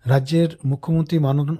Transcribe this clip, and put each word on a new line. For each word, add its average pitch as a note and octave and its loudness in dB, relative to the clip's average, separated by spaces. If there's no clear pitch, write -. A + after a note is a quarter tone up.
রাজ্যের D3 0
মুখ্যমন্ত্রী D#3+ -2
মানন-, C#3+ 0